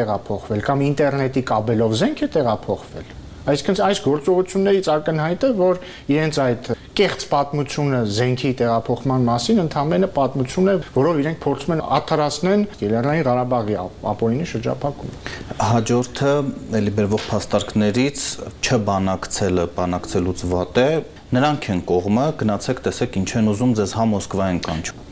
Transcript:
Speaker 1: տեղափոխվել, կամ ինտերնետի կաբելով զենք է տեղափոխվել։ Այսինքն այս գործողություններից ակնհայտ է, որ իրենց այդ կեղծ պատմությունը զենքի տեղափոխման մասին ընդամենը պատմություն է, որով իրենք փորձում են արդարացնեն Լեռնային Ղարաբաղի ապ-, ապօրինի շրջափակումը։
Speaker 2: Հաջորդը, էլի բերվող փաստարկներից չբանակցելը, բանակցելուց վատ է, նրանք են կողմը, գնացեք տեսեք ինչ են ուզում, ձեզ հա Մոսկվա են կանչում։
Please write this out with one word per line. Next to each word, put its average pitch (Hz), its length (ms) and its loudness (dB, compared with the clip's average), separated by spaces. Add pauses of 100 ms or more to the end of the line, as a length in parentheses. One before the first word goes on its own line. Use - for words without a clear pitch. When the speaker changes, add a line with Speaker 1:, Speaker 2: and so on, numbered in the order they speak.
Speaker 1:
տեղափոխվել, 104 640 -2
կամ 139 240 2
ինտերնետի 139 640 0
կաբելով 110 500 2
զենք 302 220 0
է - 140 -4
տեղափոխվել։ 107 760 -4 (340)
Այսինքն 180 320 0
այս 196 220 2
գործողություններից 185 880 2
ակնհայտ 156 540 0
է, - 100 4
որ 180 200 4 (340)
իրենց 151 320 2
այդ 120 240 0 (320)
կեղծ 185 320 2
պատմությունը 143 680 0 (120)
զենքի 123 460 0
տեղափոխման 120 680 0
մասին 120 380 2
ընդամենը 165 540 2
պատմություն 139 520 2
է, 196 60 4 (180)
որով 147 300 2
իրենք 156 220 -4
փորձում 143 280 -2
են 160 80 0 (160)
արդարացնեն 170 680 0 (180)
Լեռնային 127 460 2
Ղարաբաղի 123 500 0
ապ-, 90 180 -8 (140)
ապօրինի 123 400 0
շրջափակումը։ 127 640 -4 (540)
Speaker 2:
Հաջորդը, 120 640 2 (460)
էլի 101 200 0
բերվող 104 320 0
փաստարկներից 107 880 0 (400)
չբանակցելը, 95 1080 0 (120)
բանակցելուց 90 720 -2
վատ 90 300 0
է, 143 60 2 (500)
նրանք 143 340 0
են 87 160 0
կողմը, 101 400 2 (140)
գնացեք 107 420 -2
տեսեք - 380 -2
ինչ 92 60 -4 (100)
են 107 160 4
ուզում, 123 240 2
ձեզ 98 180 0
հա 113 160 2
Մոսկվա 95 400 -2
են 85 140 -2
կանչում։ 80 440 -6